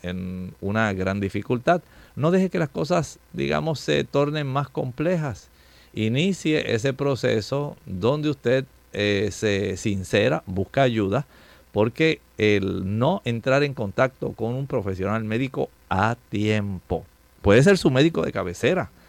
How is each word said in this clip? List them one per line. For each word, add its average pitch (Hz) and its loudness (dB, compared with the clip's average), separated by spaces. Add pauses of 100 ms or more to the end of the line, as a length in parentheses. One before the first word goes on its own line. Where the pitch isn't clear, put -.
en 92 -8
una 104 0
gran 95 -2
dificultad. 120 -2 (340)
No 151 2
deje 185 2
que 185 -4
las 160 -2
cosas, 165 -4 (120)
digamos, 151 -2
se 147 0
tornen 147 -2
más 139 -2
complejas. 151 -4 (460)
Inicie 147 0
ese 120 0
proceso 135 -2 (100)
donde 131 0
usted, 131 0 (280)
eh, 104 0
se 98 -2
sincera, 107 0
busca 95 -2
ayuda, 110 0 (440)
porque 147 2 (180)
el 98 2
no 151 0
entrar 127 0
en 143 -2
contacto 127 -2
con 113 -4
un 135 -6
profesional 101 -2
médico 131 -4 (180)
a 104 2 (120)
tiempo, 101 -2 (360)
puede 104 8
ser 190 6
su 156 2
médico 147 4
de 156 -4
cabecera, 104 -2 (180)